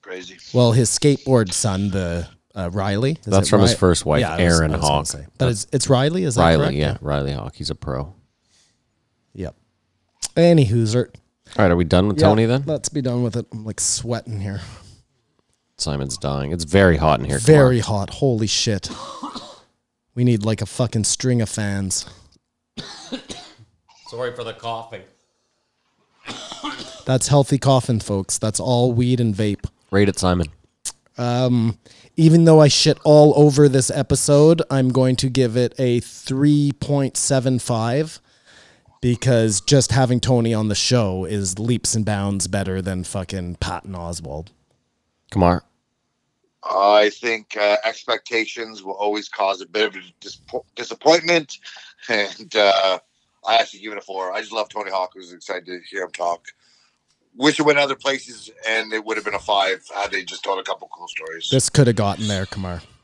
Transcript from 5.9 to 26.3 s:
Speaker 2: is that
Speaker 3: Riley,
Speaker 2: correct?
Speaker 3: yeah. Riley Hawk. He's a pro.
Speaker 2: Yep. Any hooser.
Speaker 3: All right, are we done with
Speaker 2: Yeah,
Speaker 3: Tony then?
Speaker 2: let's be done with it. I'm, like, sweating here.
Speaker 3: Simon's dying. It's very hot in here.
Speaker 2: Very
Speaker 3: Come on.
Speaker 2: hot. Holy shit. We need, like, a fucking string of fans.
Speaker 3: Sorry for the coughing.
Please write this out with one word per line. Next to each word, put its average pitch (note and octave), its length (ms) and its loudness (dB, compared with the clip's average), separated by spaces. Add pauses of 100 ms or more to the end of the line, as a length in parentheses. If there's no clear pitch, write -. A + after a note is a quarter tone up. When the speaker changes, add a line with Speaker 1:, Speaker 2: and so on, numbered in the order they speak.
Speaker 2:
is C3 100 -2
that F#2 80 2
Speaker 3:
Riley, E2 220 6
Speaker 2:
correct? C#2 120 -2
Speaker 3:
yeah. D2 240 0
Riley C#2+ 320 -4
Hawk. - 220 -10
He's - 160 -10
a - 40 -6
pro. C#2+ 400 -8 (1200)
Speaker 2:
Yep. F#2 200 -12 (840)
Any E3 300 6
hooser. A2+ 420 0 (500)
Speaker 3:
All G#2 60 4
right, F2 60 4
are F2 60 4
we F2 80 2
done F#2 240 4
with G2 100 -2
Speaker 2:
Yeah, - 100 4
Speaker 3:
Tony A2 180 4
then? C3 200 0
Speaker 2:
let's D3 220 -6
be D3 140 -6
done B2 200 -2
with A#2 140 -4
it. A#2 160 -6
I'm, A2 120 -14
like, G#2+ 160 -10
sweating A#2 600 -6
here. G2 200 -8 (1160)
Speaker 3:
Simon's - 400 -6
dying. C#2 360 -4
It's E2+ 120 -6
very F2+ 320 6
hot D2+ 240 2
in - 60 -6
here. C#2+ 120 -2
Speaker 2:
Very B2+ 420 6
Speaker 3:
Come A2 140 -6
on. G2+ 60 -2
Speaker 2:
hot. G2 140 -8
Holy A#2 320 -2
shit. - 420 -2 (1300)
We B2 100 0
need, A2+ 200 2
like, A2 180 -4
a G2+ 40 -6
fucking A2+ 380 -2
string B2 380 -2
of G#2+ 60 -4
fans. G2 580 -6 (2000)
Speaker 3:
Sorry A#2+ 260 -8
for A#2+ 100 -12
the A2+ 80 -10
coughing. A2+ 500 -10 (2000)